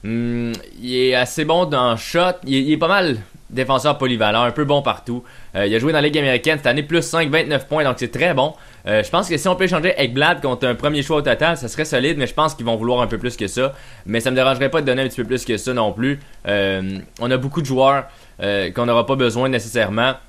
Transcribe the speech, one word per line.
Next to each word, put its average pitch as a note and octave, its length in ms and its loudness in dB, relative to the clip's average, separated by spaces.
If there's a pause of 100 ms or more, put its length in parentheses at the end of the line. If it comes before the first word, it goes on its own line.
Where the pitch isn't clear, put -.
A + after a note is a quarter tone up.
Hmm, A#2 480 -4 (300)
il B2 140 -6
est B2+ 200 4
assez B2+ 300 0
bon E3+ 200 2
dans B2+ 300 2
shot. F3 500 0
Il C3+ 100 0
est, C3+ 60 4
il D3 120 2
est D3+ 40 2
pas E3 120 0
mal F3+ 280 2 (320)
défenseur C3 480 0
polyvalent, A2+ 460 2
un A#2+ 80 2
peu D3+ 120 -2
bon C#3+ 180 2
partout. A#2+ 420 -4 (320)
Euh, G2+ 120 2
il G#2+ 80 2
a A2+ 40 4
joué D3 120 2
dans D#3 80 2
la D3 80 2
Ligue D3+ 100 0
américaine C#3+ 400 2
cette C3+ 100 -2
année, C#3 160 2
plus E3 180 0
cinq, D#3+ 280 0
vingt-neuf C#3+ 380 0
points, D#3 160 0
donc B2+ 140 2
c'est A#2+ 140 -4
très E3 220 0
bon. C#3+ 200 0 (340)
Euh, G#2+ 160 4
je - 60 -6
pense F#3 180 0
que E3+ 80 -2
si D3+ 140 -2
on F3+ 60 2
peut F#3 100 0
échanger F3+ 320 0
Ekblad C#3 440 2
contre C3 240 -2
un B2 80 2
premier C#3+ 300 0
choix D#3 140 0
au D3 40 2
total, D3+ 360 0
ça B2+ 100 -10
serait D3 160 -4
solide, D3 340 0
mais C3 100 -2
je - 60 -10
pense D3+ 220 0
qu'ils A#2 100 -10
vont A#2 120 0
vouloir A#2+ 240 0
un A2+ 60 0
peu A2 100 -4
plus A#2 180 -4
que G2+ 120 -4
ça. C3+ 260 -2 (320)
Mais A2+ 160 -2
ça C3 100 0
me B2+ 60 0
dérangerait C3 320 2
pas E3 100 2
de C#3+ 60 -2
donner C3 160 2
un C3 60 0
petit B2+ 140 -6
peu A2 60 -4
plus B2 160 -2
que A2+ 140 -2
ça B2+ 160 -4
non A2 180 0
plus. C3+ 300 -2 (260)
Euh, G2 520 0 (200)
on A#2+ 100 -2
a B2+ 60 2
beaucoup C3+ 240 -4
de D3 60 -2
joueurs, C3+ 400 4 (360)
euh, G2 300 0
qu'on A#2+ 140 -2
n'aura A#2 200 4
pas C3+ 120 0
besoin B2 320 0
nécessairement. A2+ 640 0 (140)